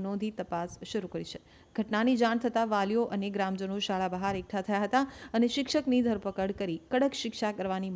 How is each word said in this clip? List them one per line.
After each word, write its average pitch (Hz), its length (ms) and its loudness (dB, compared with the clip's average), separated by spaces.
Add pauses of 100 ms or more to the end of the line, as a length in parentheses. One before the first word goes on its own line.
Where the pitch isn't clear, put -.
નોંધી 202 320 -2
તપાસ 175 400 -6 (140)
શરૂ 180 220 -4
કરી 165 180 -6
છે. - 80 -12 (360)
ઘટનાની 220 460 2
જાણ 233 220 4
થતાં 226 280 2
વાલીઓ 208 320 4 (120)
અને 196 200 -2
ગ્રામજનો 190 400 -2 (120)
શાળા 185 260 0
બહાર 196 260 -2
એકઠા 190 220 -4
થયા 208 240 0
હતા 254 180 4 (280)
અને 233 240 4
શિક્ષકની 269 500 2
ધરપકડ 196 560 0
કરી 165 160 -4 (160)
કડક 269 280 2
શિક્ષા 220 360 -2
કરવાની 190 380 -2